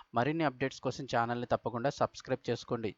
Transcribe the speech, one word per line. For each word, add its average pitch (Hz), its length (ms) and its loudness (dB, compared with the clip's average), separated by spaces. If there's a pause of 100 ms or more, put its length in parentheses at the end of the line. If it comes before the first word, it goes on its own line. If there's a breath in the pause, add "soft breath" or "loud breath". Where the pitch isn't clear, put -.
(180 loud breath)
మరిన్ని 156 320 2
అప్‌డేట్స్ 131 360 -4
కోసం 131 280 -4
ఛానల్ని 120 400 0
తప్పకుండా 117 360 0 (100)
సబ్స్క్రైబ్ - 500 -2
చేసుకోండి. 117 480 -2